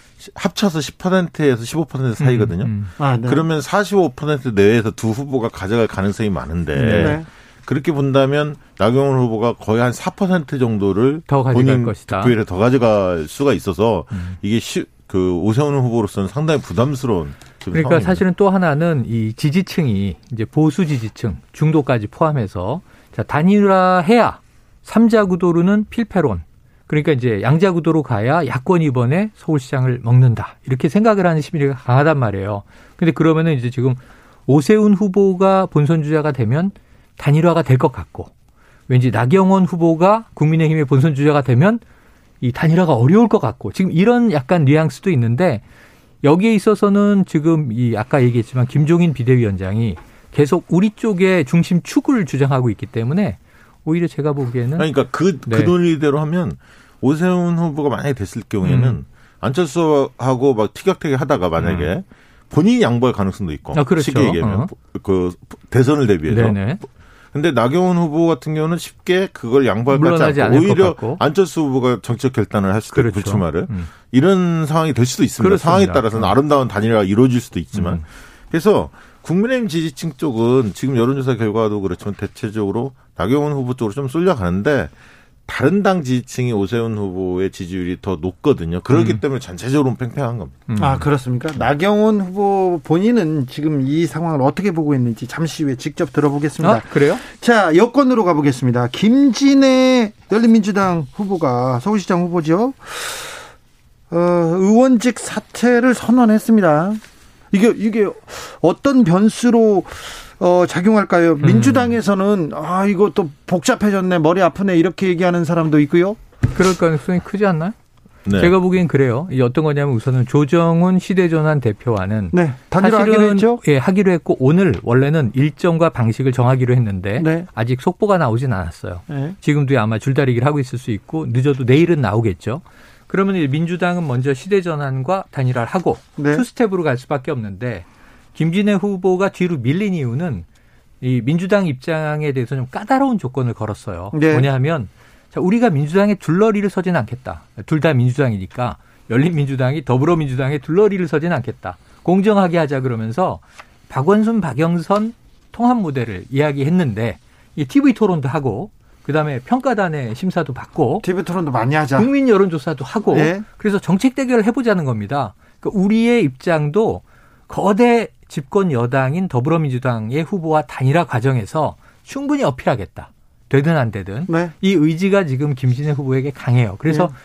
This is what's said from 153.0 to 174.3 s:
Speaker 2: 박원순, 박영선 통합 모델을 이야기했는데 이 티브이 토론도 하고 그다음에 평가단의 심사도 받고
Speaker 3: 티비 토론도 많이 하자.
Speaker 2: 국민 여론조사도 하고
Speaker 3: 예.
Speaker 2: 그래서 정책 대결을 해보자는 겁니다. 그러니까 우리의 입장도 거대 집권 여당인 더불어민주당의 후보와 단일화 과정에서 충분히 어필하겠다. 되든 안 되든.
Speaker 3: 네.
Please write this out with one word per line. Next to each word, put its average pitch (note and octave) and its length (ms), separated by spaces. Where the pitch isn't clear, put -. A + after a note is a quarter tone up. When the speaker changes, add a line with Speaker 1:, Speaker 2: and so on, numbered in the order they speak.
Speaker 2:
박원순, G#3 500
박영선 E3+ 720
통합 A#3+ 260
모델을 A#2 520
이야기했는데 C#3 880
이 D3 100
티브이 C#4 260
토론도 E3+ 360
하고 C3+ 420
그다음에 D3 360
평가단의 F3+ 760
심사도 E3+ 380
받고 C#3 500
Speaker 3:
티비 F3+ 220
토론도 D#3 260
많이 B2 240
하자. D#3 240
Speaker 2:
국민 C4+ 300
여론조사도 E3+ 560
하고 G#3 340
Speaker 3:
예. E3+ 240
Speaker 2:
그래서 G3+ 220
정책 G3 360
대결을 B3 300
해보자는 A3+ 400
겁니다. A#2 500
그러니까 - 200
우리의 A3+ 440
입장도 D3 800
거대 A3+ 600
집권 F#3 440
여당인 C3+ 560
더불어민주당의 B2+ 920
후보와 D#3+ 400
단일화 D3 420
과정에서 C3 720
충분히 C#4 420
어필하겠다. C3 640
되든 D3 280
안 B2 140
되든. G2 380
Speaker 3:
네. E3+ 220